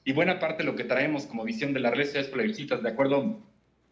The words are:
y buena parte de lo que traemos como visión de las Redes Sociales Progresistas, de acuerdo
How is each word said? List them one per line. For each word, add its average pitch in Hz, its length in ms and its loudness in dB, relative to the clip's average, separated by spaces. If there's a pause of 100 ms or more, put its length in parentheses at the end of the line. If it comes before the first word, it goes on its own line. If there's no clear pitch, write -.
y 135 80 0
buena 175 260 4
parte 160 260 -2
de 139 60 0
lo 110 60 -4
que 117 80 -4
traemos 139 400 0
como 113 200 -8
visión 139 280 -2
de 131 80 0
las 120 120 2
Redes 143 160 2
Sociales 135 220 -2
Progresistas, 117 520 -2
de 113 80 0
acuerdo 135 500 2 (520)